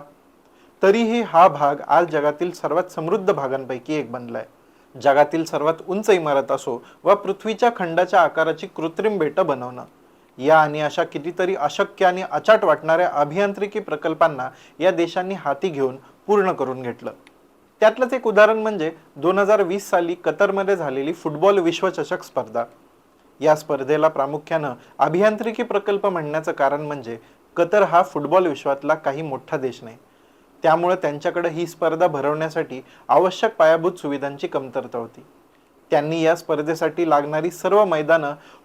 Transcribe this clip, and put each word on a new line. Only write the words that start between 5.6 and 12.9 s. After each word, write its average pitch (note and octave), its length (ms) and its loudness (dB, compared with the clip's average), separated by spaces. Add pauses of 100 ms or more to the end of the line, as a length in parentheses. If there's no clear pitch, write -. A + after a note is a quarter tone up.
उंच G3+ 220 -2
इमारत D3 420 2
असो C3 260 -4 (260)
वा F3+ 100 4
पृथ्वीच्या G3+ 640 -2
खंडाच्या F3+ 460 0
आकाराची D#3+ 460 0
कृत्रिम F#3+ 500 -4
बेटं D#3+ 280 0
बनवणं, B2 380 -6 (540)
या D3+ 220 4
आणि D3+ 220 0
अशा D3+ 220 -2
कितीतरी E3+ 520 -4
अशक्य F#3 500 -2
आणि F3+ 260 2
अचाट G#3 320 4
वाटणाऱ्या F3 500 2